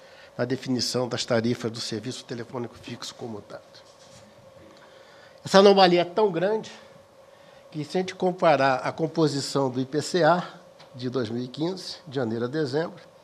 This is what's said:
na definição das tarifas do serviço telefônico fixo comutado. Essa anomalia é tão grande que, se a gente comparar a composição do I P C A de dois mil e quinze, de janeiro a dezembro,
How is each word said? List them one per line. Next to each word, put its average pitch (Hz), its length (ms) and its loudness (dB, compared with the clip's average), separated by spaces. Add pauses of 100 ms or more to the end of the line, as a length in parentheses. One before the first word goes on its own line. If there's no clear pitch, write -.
(360)
na 123 80 -2
definição 123 640 -2
das 120 160 -6
tarifas 117 460 -2
do 113 100 -10
serviço 113 440 -10
telefônico 120 500 -12
fixo - 400 -14
comutado. 110 480 -14 (1800)
Essa - 140 6
anomalia 190 440 8
é - 20 2
tão 208 260 0
grande 190 400 -2 (1000)
que, 151 140 -8
se - 120 -6
a 185 40 0
gente 185 140 -6
comparar 151 640 4
a 131 160 -4
composição 143 760 0
do 123 100 -4
I 131 40 -2
P 147 160 -4
C 175 240 0
A 175 240 4 (460)
de 127 140 -8
dois 120 220 -2
mil 120 120 -6
e 127 60 -10
quinze, 165 480 -8 (100)
de 131 100 -10
janeiro 117 280 -2
a 123 40 -2
dezembro, 151 540 -4 (220)